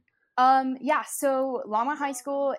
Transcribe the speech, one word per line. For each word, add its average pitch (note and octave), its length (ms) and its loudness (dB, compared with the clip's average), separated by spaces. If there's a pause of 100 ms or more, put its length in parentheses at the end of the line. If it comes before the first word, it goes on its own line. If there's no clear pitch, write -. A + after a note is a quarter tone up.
(380)
Um, C4 440 4
yeah, C4 220 0
so C4 600 -2
Longmont A#3 320 -2
High C#4 140 -4
School C#4 480 -2